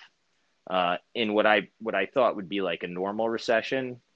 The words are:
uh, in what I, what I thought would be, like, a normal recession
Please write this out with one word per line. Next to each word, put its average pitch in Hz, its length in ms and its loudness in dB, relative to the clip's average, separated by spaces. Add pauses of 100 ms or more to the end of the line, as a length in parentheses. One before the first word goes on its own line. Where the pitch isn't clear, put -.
(680)
uh, 90 280 2 (180)
in 110 180 0
what 107 140 4
I, 104 220 4 (100)
what 110 160 -6
I 95 100 0
thought 113 300 2
would 95 140 -8
be, 98 120 -2
like, 87 220 -4
a 90 40 -6
normal 101 420 -4
recession 123 720 -2 (140)